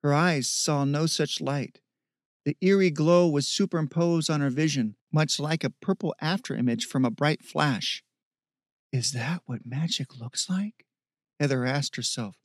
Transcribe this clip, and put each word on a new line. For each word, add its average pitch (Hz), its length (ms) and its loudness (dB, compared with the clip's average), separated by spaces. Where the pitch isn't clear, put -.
Her 147 120 2
eyes 151 340 2
saw 143 380 0
no 147 220 0
such - 340 -2
light. 139 400 -6
The 147 160 -2
eerie 190 280 6
glow 170 380 6
was 143 220 0
superimposed 165 800 0
on 151 100 0
her 139 100 2
vision, 135 460 0
much 156 300 0
like 156 240 -2
a 120 60 -2
purple - 500 -4
afterimage 120 640 -2
from - 180 0
a 120 80 2
bright 147 320 0
flash. 143 580 -2
"Is 127 180 -2
that 139 340 -4
what 120 200 -8
magic 135 520 -4
looks 120 320 -6
like?" 196 360 -4
Heather 131 280 0
asked 139 320 -2
herself. 117 480 -6